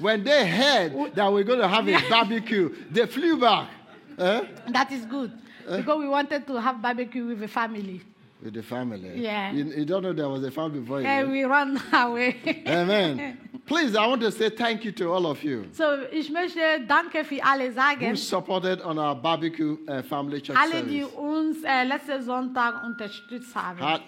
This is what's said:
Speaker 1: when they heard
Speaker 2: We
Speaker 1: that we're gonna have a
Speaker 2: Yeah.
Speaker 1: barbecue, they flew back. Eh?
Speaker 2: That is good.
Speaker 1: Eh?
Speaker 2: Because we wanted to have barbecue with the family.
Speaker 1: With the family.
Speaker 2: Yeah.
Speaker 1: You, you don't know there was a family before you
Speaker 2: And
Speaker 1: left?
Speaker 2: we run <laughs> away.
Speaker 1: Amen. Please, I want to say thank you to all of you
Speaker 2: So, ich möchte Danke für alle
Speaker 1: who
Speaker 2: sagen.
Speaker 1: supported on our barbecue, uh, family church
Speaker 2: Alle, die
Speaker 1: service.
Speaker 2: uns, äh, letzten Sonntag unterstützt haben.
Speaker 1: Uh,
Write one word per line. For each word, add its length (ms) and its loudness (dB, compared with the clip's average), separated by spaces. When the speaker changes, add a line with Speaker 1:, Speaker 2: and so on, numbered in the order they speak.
Speaker 1:
when 240 2
they 240 6
heard 460 4
Speaker 2:
We 160 -2
Speaker 1:
that 220 2
we're 120 4
gonna 240 4
have 180 2
a 60 2
Speaker 2:
Yeah. 180 4
Speaker 1:
barbecue, 640 2
they 160 2
flew 320 0
back. 300 4
Eh? 220 2
Speaker 2:
That 200 2
is 140 -8
good. 260 -6
Speaker 1:
Eh? 80 -2
Speaker 2:
Because 240 0
we 80 -2
wanted 400 0
to 120 -4
have 220 0
barbecue 440 -2
with 120 -6
the 100 -8
family. 520 -4
Speaker 1:
With 120 -10
the 100 -8
family. 560 -6
Speaker 2:
Yeah. 320 -4
Speaker 1:
You, 140 -2
you 180 -4
don't 180 0
know 100 -2
there 160 -2
was 140 -4
a 80 -4
family 300 -4
before 220 -4
you 40 -2
Speaker 2:
And 220 2
Speaker 1:
left? 40 -2
Speaker 2:
we 120 0
run 420 2
<laughs> 60 -14
away. 760 0
Speaker 1:
Amen. 720 2
Please, 300 2
I 140 4
want 140 2
to 100 2
say 180 0
thank 340 -2
you 60 -4
to 220 -2
all 120 2
of 200 -2
you 280 -4
Speaker 2:
So, 380 0
ich 220 -4
möchte 560 0
Danke 360 2
für 200 -6
alle 240 2
Speaker 1:
who 60 -8
Speaker 2:
sagen. 420 2
Speaker 1:
supported 680 0
on 160 -2
our 160 2
barbecue, 600 0
uh, 140 -4
family 380 -4
church 180 2
Speaker 2:
Alle, 240 4
die 200 -2
Speaker 1:
service. 140 -8
Speaker 2:
uns, 460 -2
äh, 220 2
letzten 400 -2
Sonntag 600 -2
unterstützt 680 -12
haben. 260 -6
Speaker 1:
Uh, 280 0